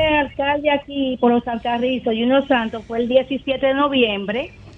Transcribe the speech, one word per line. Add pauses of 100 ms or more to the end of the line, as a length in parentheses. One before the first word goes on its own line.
(180)
alcalde
aquí
por
los
Alcarrizos,
Junior
Santos,
fue
el
diecisiete
de
noviembre. (240)